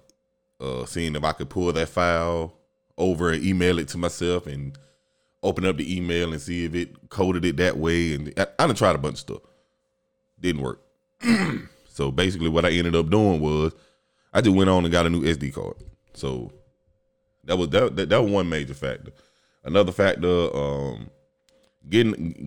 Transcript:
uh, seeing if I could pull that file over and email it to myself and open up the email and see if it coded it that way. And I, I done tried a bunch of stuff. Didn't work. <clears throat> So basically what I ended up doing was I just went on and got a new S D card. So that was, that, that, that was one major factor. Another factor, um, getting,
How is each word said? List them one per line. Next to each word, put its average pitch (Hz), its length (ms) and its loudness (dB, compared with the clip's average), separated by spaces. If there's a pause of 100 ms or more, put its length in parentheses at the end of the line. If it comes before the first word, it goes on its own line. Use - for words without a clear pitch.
(600)
uh, 64 260 -8
seeing 82 280 -4
if 73 100 -4
I 78 80 0
could 71 180 -10
pull 87 220 -2
that 80 160 -2
file 85 640 -2 (440)
over 87 320 2
and 78 120 0
email 90 360 2
it 76 100 -4
to 87 100 -10
myself 87 480 -2
and 69 300 -10 (680)
open - 220 0
up 92 120 2
the 78 200 -4
email 85 360 -2
and 76 80 -8
see 85 240 -4
if 80 100 -4
it - 340 -8
coded 90 360 0
it 82 120 0
that 87 200 2
way. 82 380 0
And 76 220 -8
I, 98 100 0 (120)
I 165 80 4
done 117 100 2
tried 92 200 4
a - 20 -4
bunch 69 160 -6
of - 60 -12
stuff. - 220 -12 (960)
Didn't 82 220 -2
work. 60 180 -6 (420)
<clears throat> 196 460 0 (240)
So 69 180 -4
basically 82 380 0
what 82 160 2
I 87 60 2
ended 85 260 2
up 80 140 2
doing 98 300 4
was 76 340 0 (580)
I 107 80 2
just 101 160 6
went 95 140 6
on 90 140 4
and 85 80 -2
got 85 140 4
a 85 40 2
new 85 140 0
S 80 120 2
D 69 140 -6
card. 50 260 -10 (380)
So 64 360 -8 (920)
that 92 120 0
was, 85 140 0
that, 107 260 2
that, 90 120 -2
that 110 140 4
was 101 80 0
one 92 180 0
major 73 260 -4
factor. - 380 -10 (520)
Another 90 280 4
factor, 87 640 2
um, 69 540 -6 (800)
getting, 101 460 2 (120)